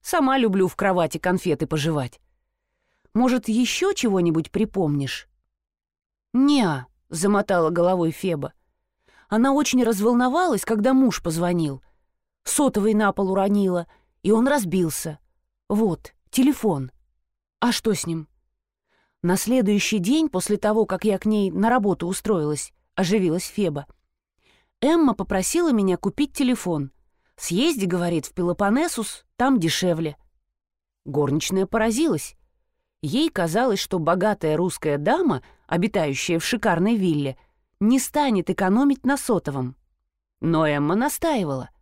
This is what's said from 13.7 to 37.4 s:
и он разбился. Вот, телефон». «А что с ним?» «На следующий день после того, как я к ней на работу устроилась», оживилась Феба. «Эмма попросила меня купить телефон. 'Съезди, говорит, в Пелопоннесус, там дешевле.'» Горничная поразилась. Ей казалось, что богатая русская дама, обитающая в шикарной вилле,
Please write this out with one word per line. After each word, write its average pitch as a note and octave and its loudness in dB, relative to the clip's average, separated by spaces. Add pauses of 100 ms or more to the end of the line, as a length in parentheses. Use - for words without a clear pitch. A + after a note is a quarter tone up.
и F#3+ 2
он A#3 4
разбился. F3 -2 (480)
Вот, G#3 -2 (160)
телефон». G#3+ 0 (680)
«А A#3 0
что G#3+ -2
с - -4
ним?» D#3+ -8 (920)
«На F3 2
следующий G#3 0
день D4 0
после G3 -2
того, G#3+ 0
как - -6
я G3+ 2
к - -12
ней G#3 2
на G3 0
работу G3+ 0
устроилась», E3 -4 (240)
оживилась F3+ 0
Феба. D3+ -4 (960)
«Эмма D4 4
попросила A#3+ 0
меня F#3+ 2
купить C#4 -4
телефон. F#3 -2 (440)
'Съезди, A#3 -2
говорит, E3+ -2
в - -18
Пелопоннесус, G3+ -2 (100)
там B3+ 2
дешевле.'» E3 -2 (880)
Горничная D3 0
поразилась. A3+ -2 (640)
Ей G#3 -2
казалось, G3 0
что - -4
богатая E3+ 0
русская D#3 -2
дама, A3 0 (240)
обитающая E3 -2
в - -6
шикарной G#3 0
вилле, D3 -2 (440)